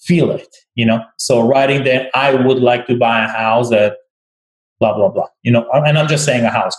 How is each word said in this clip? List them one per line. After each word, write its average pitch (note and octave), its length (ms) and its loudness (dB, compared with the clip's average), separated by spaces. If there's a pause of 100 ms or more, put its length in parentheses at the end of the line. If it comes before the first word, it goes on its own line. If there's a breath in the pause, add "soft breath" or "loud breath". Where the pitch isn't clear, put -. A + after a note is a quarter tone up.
feel E3 320 0
it, - 220 -12 (200)
you A#2 100 -2
know? A2+ 160 0 (180)
So A#2+ 220 0
writing C3+ 440 2
that C3 300 -2
I C3+ 200 0
would B2+ 240 2
like B2 300 0
to B2 80 0
buy A#2 280 0
a A2 40 -6
house A2+ 440 -2
at G#2 240 2 (840)
blah, A2 140 0
blah, G2+ 140 2
blah, F#2+ 180 -4 (180)
you A#2+ 80 2
know, A#2 200 0
and D3 240 2
I'm D3+ 120 0
just D3 160 -2
saying B2 200 0
a G#2+ 60 0
house G#2+ 280 -4